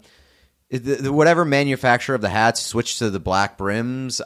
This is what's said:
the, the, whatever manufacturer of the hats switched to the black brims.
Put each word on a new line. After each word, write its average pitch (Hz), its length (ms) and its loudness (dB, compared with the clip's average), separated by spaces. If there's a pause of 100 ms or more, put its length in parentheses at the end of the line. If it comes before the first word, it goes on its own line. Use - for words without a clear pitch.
(680)
the, 131 80 -4
the, 135 360 -2
whatever 160 320 6
manufacturer 139 720 2
of 113 60 -2
the 101 80 0
hats 110 320 2
switched - 380 -4
to 113 100 0
the 95 100 -4
black 95 380 -2
brims. 120 680 -6